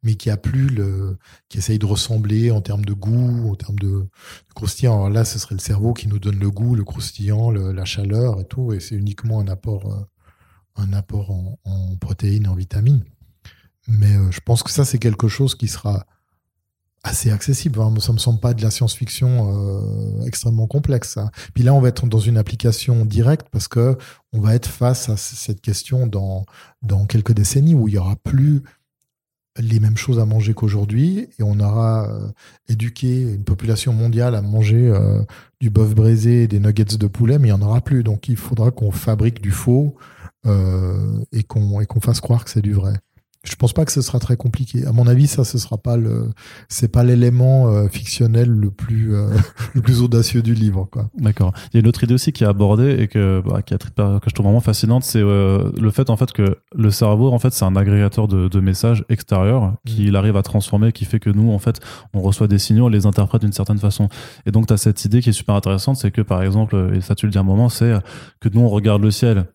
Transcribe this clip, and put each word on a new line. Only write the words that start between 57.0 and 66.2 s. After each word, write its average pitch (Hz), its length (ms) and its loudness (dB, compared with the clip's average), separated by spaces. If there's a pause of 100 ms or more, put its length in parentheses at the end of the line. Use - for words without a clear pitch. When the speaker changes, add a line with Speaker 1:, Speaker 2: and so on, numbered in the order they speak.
Speaker 2:
en 120 80 2
fait, 127 120 0
c'est - 140 -2
un 92 100 2
agrégateur 101 520 2
de, 95 200 2
de 92 120 0
messages 98 500 2
extérieurs 101 320 0 (300)
Speaker 1:
Mm. 110 40 -4 (100)
Speaker 2:
qu'il 104 300 0
arrive 101 220 2
à 98 60 2
transformer, 104 480 0
qui - 140 -6
fait 110 140 -2
que 104 120 0
nous, 110 200 4
en 104 60 0
fait, 107 220 -2 (340)
on 98 80 -2
reçoit 98 260 2
des 101 120 4
signaux, 110 260 4
on 120 40 4
les 104 180 4
interprète 101 340 2
d'une 104 120 0
certaine 101 260 -2
façon. 101 280 0 (380)
Et 104 60 -2
donc, 110 160 4
t'as 107 100 4
cette 104 260 0
idée 110 200 2
qui 117 60 2
est 104 40 2
super - 220 -2
intéressante, 98 420 0
c'est 98 140 -2
que, 113 100 -2